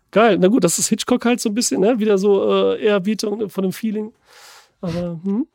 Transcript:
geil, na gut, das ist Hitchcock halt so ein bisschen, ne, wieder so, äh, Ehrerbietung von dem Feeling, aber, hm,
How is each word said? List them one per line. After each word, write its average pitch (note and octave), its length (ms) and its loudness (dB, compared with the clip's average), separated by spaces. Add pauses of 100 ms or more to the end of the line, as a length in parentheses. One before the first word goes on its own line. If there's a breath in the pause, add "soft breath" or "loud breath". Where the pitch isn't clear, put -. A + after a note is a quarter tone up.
(100)
geil, G#3 300 4
na F3+ 80 6
gut, G#3+ 160 2
das E3+ 140 2
ist - 100 -2
Hitchcock - 380 -2
halt A#3+ 140 0
so A#3 100 -2
ein G#3 40 -6
bisschen, B3 280 -2
ne, A3+ 160 2
wieder G#3 180 2
so, G3 560 2
äh, F#3+ 100 -6
Ehrerbietung G#3 680 -2
von G3 120 -6
dem F#3 100 -2
Feeling, G#3+ 400 -6 (680 loud breath)
aber, E3+ 420 -6
hm, G3 320 -2